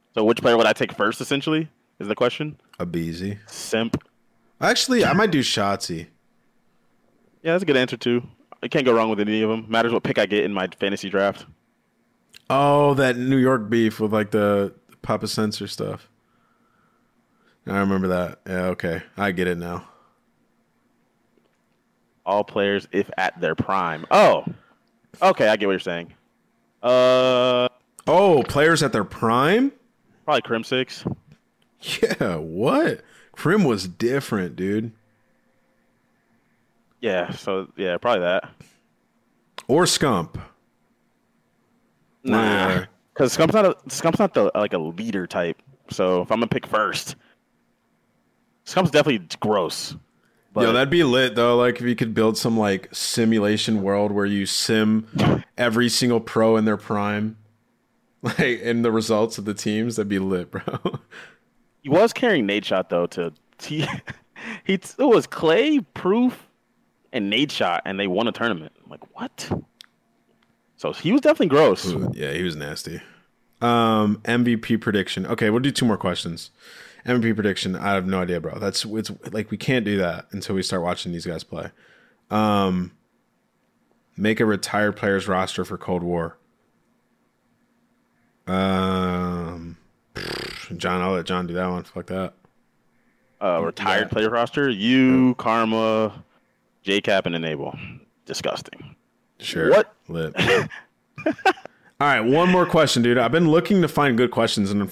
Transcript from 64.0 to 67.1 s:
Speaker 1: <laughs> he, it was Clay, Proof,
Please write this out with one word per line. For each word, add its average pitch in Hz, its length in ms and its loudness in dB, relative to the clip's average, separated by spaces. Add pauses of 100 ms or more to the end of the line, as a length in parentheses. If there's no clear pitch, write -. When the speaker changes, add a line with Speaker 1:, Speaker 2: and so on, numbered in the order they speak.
Speaker 1:
<laughs> - 380 -16
he, 190 100 0
it - 240 -8
was 226 300 4
Clay, 240 500 2
Proof, 233 720 -2 (640)